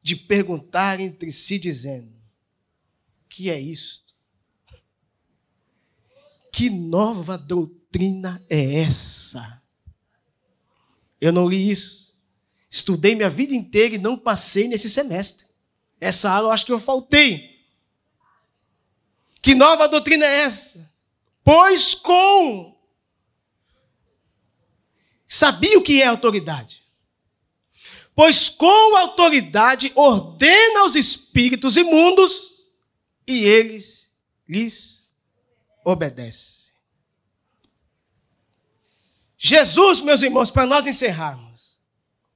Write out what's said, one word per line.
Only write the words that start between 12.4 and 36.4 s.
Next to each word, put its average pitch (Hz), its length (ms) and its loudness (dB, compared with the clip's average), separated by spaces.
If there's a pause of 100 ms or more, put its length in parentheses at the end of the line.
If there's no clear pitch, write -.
Estudei 196 440 0
minha 208 120 -2
vida 254 240 -6
inteira 220 440 -2
e - 20 -8
não 220 180 -6
passei 214 520 -6
nesse 220 200 -6
semestre. 208 560 -8 (560)
Essa 190 300 -4
aula 208 160 0
eu 220 60 0
acho 220 120 -2
que 247 60 -12
eu 240 80 -2
faltei. 262 720 0 (1900)
Que 262 140 4
nova 302 320 4
doutrina 302 360 0
é 285 180 0
essa? 202 460 -8 (540)
Pois 359 540 6
com, 349 840 0 (2500)
sabia 302 520 2
o 370 40 4
que 277 180 2
é 269 60 4
autoridade? 202 760 -4 (1300)
"Pois 311 340 4
com 427 480 4
autoridade 262 1000 0
ordena 294 840 2
aos 381 140 2
espíritos 254 840 0
imundos 349 920 2 (580)
e 247 180 -4
eles 220 680 0 (360)
lhes - 600 -10 (760)
obedecem." 131 880 -8 (2750)